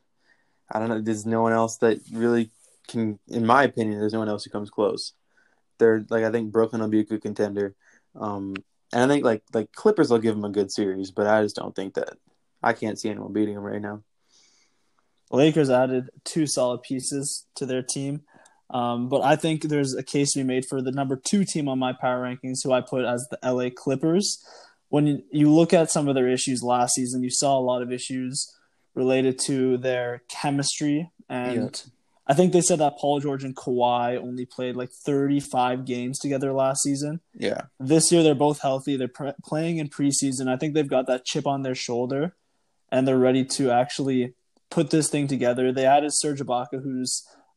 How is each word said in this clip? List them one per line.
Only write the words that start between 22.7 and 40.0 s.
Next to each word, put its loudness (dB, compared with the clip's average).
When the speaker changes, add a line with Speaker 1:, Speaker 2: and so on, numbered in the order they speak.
Speaker 2:
I 4
put -4
as -4
the -12
L 0
A -2
Clippers. 0
When 2
you, 0
you 6
look 6
at 6
some 0
of 2
their 2
issues 0
last 2
season, -4
you -4
saw 2
a 2
lot 0
of -6
issues -8
related 2
to 0
their -4
chemistry. -2
And -4
Speaker 1:
Yeah. -6
Speaker 2:
I 2
think 4
they 6
said 2
that 0
Paul 0
George -4
and -8
Kawhi 0
only -8
played, -8
like, -8
thirty-five 0
games -6
together -2
last 0
season. -4
Speaker 1:
Yeah. -4
Speaker 2:
This 4
year, 6
they're 6
both 2
healthy. -2
They're -2
pre-, -8
playing -2
in -4
preseason. 0